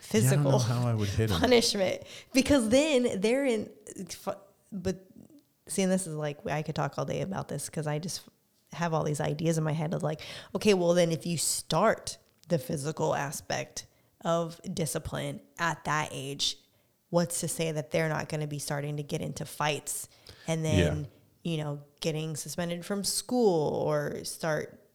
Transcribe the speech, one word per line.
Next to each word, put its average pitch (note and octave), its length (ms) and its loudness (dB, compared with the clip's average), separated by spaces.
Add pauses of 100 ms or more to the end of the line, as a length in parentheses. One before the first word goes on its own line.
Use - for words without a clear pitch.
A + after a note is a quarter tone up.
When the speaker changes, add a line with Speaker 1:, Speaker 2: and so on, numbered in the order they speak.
(120)
Speaker 1:
Yeah, A3 80 6 (100)
I C#3+ 40 6
don't D3 80 4
know C#3+ 80 4
Speaker 2:
physical B2+ 80 6
Speaker 1:
how A#2+ 300 2
I A#2 60 2
would G#2+ 140 2
hit A2 220 2
him. F2 80 2
Speaker 2:
punishment? A#3 640 4 (300)
Because C4 380 4
then B3+ 500 4
they're A#3+ 240 2
in, A3+ 260 0 (400)
fu-, - 220 -8 (400)
but F#3+ 340 -4 (640)
see, - 140 0
and F#3 100 4
this F#3 160 0
is, D#3 80 -6
like, D3+ 320 -6
I D3+ 140 -2
could D3 120 -4
talk D3 240 -2
all C#3 60 -2
day C#3+ 160 -4
about C#3+ 260 -4
this - 220 -8
'cause D3+ 180 -6
I D3+ 140 -2
just E3+ 220 -8 (500)
have E3+ 220 -2
all D3+ 100 0
these D3+ 160 -2
ideas D#3 380 0
in D#3 60 2
my D#3 100 0
head D#3+ 200 -2
of, D3+ 80 -2
like, D3+ 180 -4 (360)
okay, G3+ 180 6
well, F3 200 4
then E3+ 180 6
if D#3+ 120 -4
you E3+ 140 -2
start - 800 0 (320)
the E3+ 100 2
physical D#3 560 -2
aspect C#3+ 720 -6 (360)
of E3+ 380 0 (140)
discipline D3 680 -4 (180)
at E3 260 -2
that D3+ 260 0
age, C#3 480 -4 (520)
what's E3+ 300 2
to E3+ 60 -2
say D#3+ 240 -2
that D3+ 220 -4
they're E3 160 2
not D3 200 -2
gonna D3+ 200 -4
be D3 100 -6
starting D3 380 -4
to D3 80 -6
get D#3 160 -4
into D3+ 240 -6
fights - 640 -4 (400)
and D#3+ 160 0
Speaker 1:
Yeah. D#3 80 0
Speaker 2:
then, D3 360 2 (360)
you E3 140 -2
know, D3 220 -4 (200)
getting D#3+ 340 -2
suspended E3+ 500 -6
from G3+ 200 -4
school F#3+ 680 2
or D3+ 500 -2
start - 560 -4 (140)